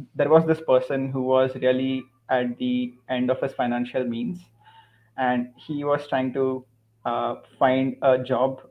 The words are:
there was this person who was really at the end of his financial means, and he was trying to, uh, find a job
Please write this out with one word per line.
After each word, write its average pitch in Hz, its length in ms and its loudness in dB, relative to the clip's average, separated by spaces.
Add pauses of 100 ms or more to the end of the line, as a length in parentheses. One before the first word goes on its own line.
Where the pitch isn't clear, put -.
(160)
there 143 140 0
was 160 160 8
this 160 200 0
person 135 460 0
who 131 120 -4
was 131 320 2
really 131 460 0 (280)
at 123 300 -2
the 123 340 -2 (160)
end 127 200 -2
of 123 120 -2
his 135 100 -4
financial 120 540 -4
means, 120 340 -6 (800)
and 127 400 0
he 147 260 -8
was 143 240 0
trying 131 240 -2
to, 131 340 -2 (380)
uh, 120 320 -4 (240)
find 131 440 2
a 131 140 6
job 131 540 0